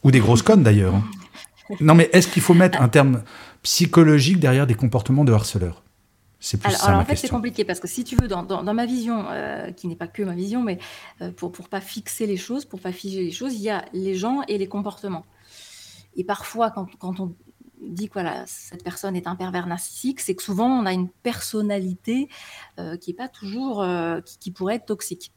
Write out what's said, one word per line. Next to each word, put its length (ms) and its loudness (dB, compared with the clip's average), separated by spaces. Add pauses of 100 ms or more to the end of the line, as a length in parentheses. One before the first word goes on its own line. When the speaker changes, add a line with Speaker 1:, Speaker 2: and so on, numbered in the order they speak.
Speaker 1:
Ou 60 8
des 100 8
grosses 220 6
connes, 200 6
d'ailleurs, 320 6
hein. 140 2
Speaker 2:
<laughs> 720 -16
Speaker 1:
Non, 120 8
mais 200 8
est-ce 140 6
qu'il 120 0
faut 140 6
mettre 260 6
Speaker 2:
Ah. 40 6
Speaker 1:
un 40 4
terme 340 4 (400)
psychologique 760 6
derrière 260 4
des 80 4
comportements 520 2
de 80 6
harceleurs ? 480 -2 (580)
C'est 180 -6
plus 100 -2
Speaker 2:
Alors, 120 0
Speaker 1:
ça, 60 2
Speaker 2:
alors, 120 6
Speaker 1:
ma 40 4
Speaker 2:
en 40 0
fait, 100 0
c'est 60 -6
Speaker 1:
question. 140 -2
Speaker 2:
compliqué 280 -4
parce 140 -6
que 100 -12
si 160 -8
tu 120 -4
veux, 100 2
dans, 160 -6
dans, 200 -6
dans 100 -4
ma 140 -2
vision, 420 -4
euh, 440 -8
qui 140 -14
n'est 100 -6
pas 100 -10
que 160 -10
ma 100 -6
vision, 300 -6
mais, 160 -4 (420)
euh, 100 -10
pour, 220 -12
pour 160 -20
pas 140 -8
fixer 440 -10
les 120 -4
choses, 260 -8
pour 160 -16
pas 120 -10
figer 300 -10
les 100 -6
choses, 220 -8
il 60 -10
y 80 -6
a 240 -6
les 220 -4
gens 340 -4
et 80 -4
les 100 -4
comportements. 600 -10 (920)
Et 80 -6
parfois, 460 -4
quand, 160 -10 (120)
quand 220 -10
on 140 -8 (480)
dit 260 -10
que, 60 -18
voilà, 320 -6
cette 360 -18
personne 320 -8
est 120 -6
un 100 -8
pervers 300 -6
narcissique, 540 -8
c'est 140 -4
que 80 -12
souvent, 260 -2
on 180 0
a 80 -2
une 140 -2
personnalité, 1200 -4 (500)
euh, 180 -12
qui 140 -12
est 40 -8
pas 140 -12
toujours, 540 -8
euh, 400 -4
qui, 160 -20
qui 140 -12
pourrait 240 -4
être 100 -10
toxique. 500 -10